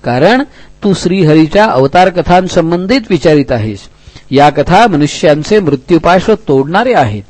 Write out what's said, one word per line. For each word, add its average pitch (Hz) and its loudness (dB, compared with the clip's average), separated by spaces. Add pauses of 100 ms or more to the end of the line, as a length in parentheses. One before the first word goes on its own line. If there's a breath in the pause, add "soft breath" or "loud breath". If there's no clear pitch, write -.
कारण 175 0 (400 soft breath)
तू 196 0
श्रीहरीच्या 165 2
अवतार 175 2
कथांसंबंधित 180 -2
विचारित 151 0
आहेस. 107 -6 (520 soft breath)
या 139 4
कथा 165 2
मनुष्यांचे 151 0
मृत्यूपाश 170 0
तोडणारे 185 -2
आहेत. 104 -2